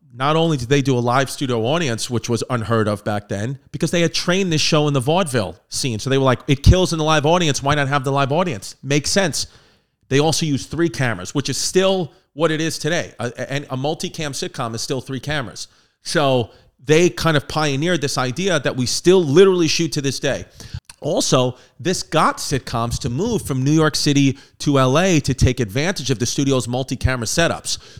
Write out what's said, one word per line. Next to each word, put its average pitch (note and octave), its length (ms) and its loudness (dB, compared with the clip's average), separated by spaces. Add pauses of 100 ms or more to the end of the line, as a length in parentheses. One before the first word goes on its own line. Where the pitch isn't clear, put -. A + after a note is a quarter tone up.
(160)
not C#3 200 0
only E3 220 2
did A#2+ 120 -6
they C#3+ 120 4
do C3 160 2
a - 20 0
live B2 300 2
studio B2 360 -2
audience, C#3 440 -2
which A#2 200 -4
was A#2 200 0
unheard A2+ 380 0
of G#2 160 -2
back G#2 260 -4
then, A2+ 300 -6 (120)
because D#3 200 -4
they F3 100 2
had E3 120 0
trained F3+ 400 0
this D3 80 2
show D3+ 260 2
in C#3+ 60 0
the C#3 60 0
vaudeville B2+ 580 -2 (120)
scene. A#2+ 300 -4
So - 100 -6
they C3+ 80 2
were C3+ 60 2
like, B2+ 240 2
"It C#3+ 160 0
kills F3 300 6
in E3 60 -2
the D#3 60 -2
live D#3 200 2
audience. E3 360 2
Why C#3 140 0
not C#3+ 140 0
have C#3 160 0
the C#3 60 -2
live C3+ 200 0
audience?" D#3 500 -4
Makes C#3+ 300 -2
sense. F#3 360 0 (640)
They C3+ 100 4
also D#3+ 260 2
used C#3 240 -2
three E3 200 -2
cameras, A#2 460 -4
which C#3+ 140 -2
is C3+ 80 -4
still F#3 560 0 (200)
what D#3+ 160 0
it D#3 120 -2
is D#3+ 180 -4
today. D3+ 400 -4
A, A#2 80 -4
a, - 240 -10
and C#3 140 -6
a C3+ 120 -8
multicam D#3 540 -6
sitcom B2+ 420 -6
is A2+ 80 -8
still C3 200 -4
three C3+ 180 -8
cameras. C#3 480 -8 (360)
So C3+ 480 2 (340)
they D#3+ 240 6
kind D#3+ 280 0
of - 100 -2
pioneered D3+ 540 -2
this C#3 160 -4
idea D3+ 420 0
that C3+ 160 -2
we B2+ 100 -2
still F3+ 380 4
literally F3 460 6
shoot - 240 -2
to D#3 80 -2
this C3+ 180 -2
day. B2 260 -4 (540)
Also, C#3+ 580 0 (220)
this F3+ 240 -4
got F#3+ 340 2
sitcoms A#2+ 640 -4
to B2+ 100 -6
move F#3 320 -2
from C3 220 -2
New C#3 80 2
York D#3 240 4
City C#3+ 420 2 (220)
to C#3+ 200 2
L C3 180 4
A F3+ 240 4
to C3+ 120 -2
take - 260 2
advantage C3 520 -2
of A2+ 80 -2
the A#2 60 -2
studio's C3 420 0
multi-camera B2+ 580 -2
setups. B2+ 520 -2 (220)